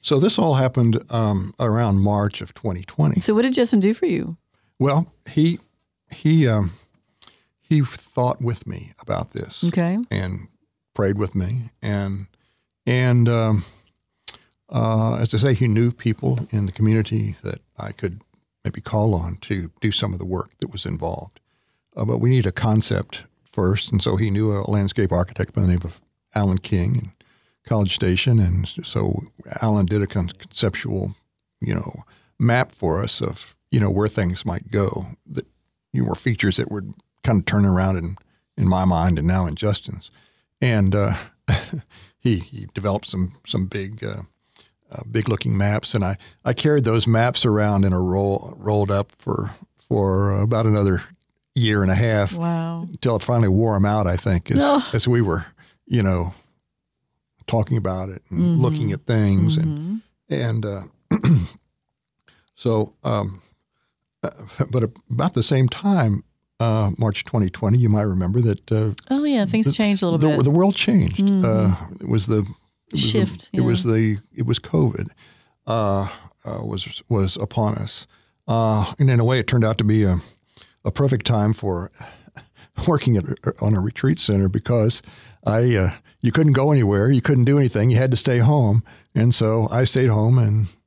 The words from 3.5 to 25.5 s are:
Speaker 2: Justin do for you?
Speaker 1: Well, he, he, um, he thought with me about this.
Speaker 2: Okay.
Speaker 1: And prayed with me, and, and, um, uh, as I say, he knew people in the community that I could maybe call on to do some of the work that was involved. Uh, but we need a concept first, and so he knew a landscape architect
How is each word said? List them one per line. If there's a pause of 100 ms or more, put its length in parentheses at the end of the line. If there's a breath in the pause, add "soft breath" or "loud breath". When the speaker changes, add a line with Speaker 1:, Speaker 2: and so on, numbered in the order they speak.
Speaker 2:
Justin
do
for
you? (420)
Speaker 1:
Well, (180)
he, (520)
he,
um, (880 soft breath)
he
thought
with
me
about
this.
Speaker 2:
Okay. (140)
Speaker 1:
And (460)
prayed
with
me, (120)
and, (580)
and,
um, (1040 loud breath)
uh,
as
I
say,
he
knew
people (120)
in
the
community
that (160)
I
could (420)
maybe
call
on
to (100)
do
some
of
the
work
that
was
involved. (560)
Uh,
but
we
need
a
concept (280)
first,
and
so
he
knew
a
landscape
architect